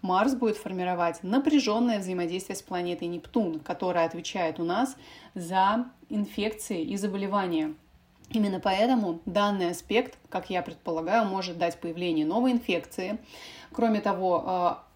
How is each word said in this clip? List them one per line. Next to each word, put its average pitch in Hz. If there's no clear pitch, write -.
Марс 202
будет 226
формировать 180
напряжённое 240
взаимодействие 180
с -
планетой 175
Нептун, 170
которая 175
отвечает 165
у 165
нас 208
за 190
инфекции 208
и 196
заболевания. 190
Именно 202
поэтому 202
данный 196
аспект, -
как 185
я 180
предполагаю, 175
может 180
дать 170
появление 165
новой 240
инфекции. 196
Кроме 220
того, 185
э, 180